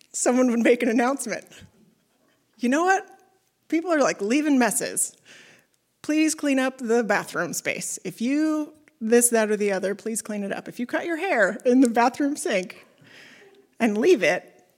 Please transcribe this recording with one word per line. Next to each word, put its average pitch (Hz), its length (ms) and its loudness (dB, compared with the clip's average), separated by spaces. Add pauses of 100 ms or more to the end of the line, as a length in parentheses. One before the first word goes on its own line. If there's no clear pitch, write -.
(120)
someone 254 380 2
would 233 100 0
make 247 220 4
an 254 60 0
announcement. 240 560 -2 (1120)
"You 240 100 -2
know 302 160 2
what? 381 220 2 (640)
People 339 240 -2
are, 302 80 2
like, 175 220 0
leaving 285 340 2
messes. 190 600 -2 (840)
Please 311 340 0
clean 277 260 0
up 262 180 -4
the 240 240 0
bathroom 180 500 -2
space. - 520 -6
If 175 160 -10
you 302 520 -2 (280)
this, 240 300 4
that, 220 200 2
or 214 60 0
the 202 160 -2
other, 190 240 -2
please 220 260 -8
clean 208 220 -8
it 196 80 -8
up. - 160 -10
If - 100 -12
you 247 80 -6
cut - 180 -4
your 339 120 -4
hair 277 500 0
in 254 140 6
the 254 80 6
bathroom 247 480 0
sink 208 500 -6 (920)
and 208 180 0
leave 269 240 4
it, - 420 -2 (140)